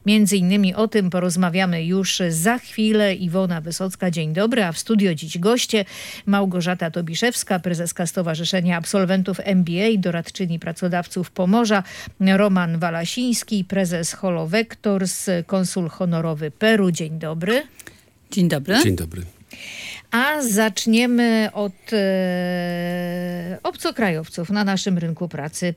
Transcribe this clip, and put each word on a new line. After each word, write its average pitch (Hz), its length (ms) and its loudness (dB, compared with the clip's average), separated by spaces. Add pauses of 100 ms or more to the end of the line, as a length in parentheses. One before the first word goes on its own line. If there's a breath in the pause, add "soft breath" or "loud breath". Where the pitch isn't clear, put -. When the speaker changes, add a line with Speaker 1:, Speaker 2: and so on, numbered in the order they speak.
Speaker 1:
Między 208 300 4
innymi 185 380 4
o 214 140 2
tym 196 220 2
porozmawiamy 175 760 0
już 190 440 0
za 170 300 0
chwilę. 214 560 2
Iwona 175 460 -2
Wysocka, 180 500 -4
dzień 160 220 -2
dobry, 220 320 2
a 165 80 -2
w - 60 -8
studio 202 360 2
dziś 160 240 -8
goście: 214 460 2 (420 loud breath)
Małgorzata 180 640 0
Tobiszewska, 175 680 -2
prezeska 170 480 -2
Stowarzyszenia 170 720 0
Absolwentów 190 680 0
M 185 200 4
B 165 80 -2
A, 196 160 2 (100)
doradczyni 170 600 -2
pracodawców 175 720 -4
Pomorza, 202 520 4 (380 loud breath)
Roman 190 580 4
Walasiński, 185 840 -2
prezes 175 480 -2
Holo 170 340 -2
Vectors, 196 800 -2 (200)
konsul 180 420 0
honorowy 160 600 -2
Peru. 214 400 4
Dzień 160 280 -4
dobry. 165 440 -2 (680 loud breath)
Speaker 2:
Dzień 180 180 4
dobry. 160 360 0
Speaker 3:
Dzień 90 120 2
dobry. 85 260 -8 (880 loud breath)
Speaker 1:
A 285 320 0
zaczniemy 226 1080 2
od, 202 200 -4 (200)
e, 180 1700 -2
obcokrajowców 185 880 -4
na 208 140 0
naszym 190 340 0
rynku 165 300 -4
pracy. 160 480 -6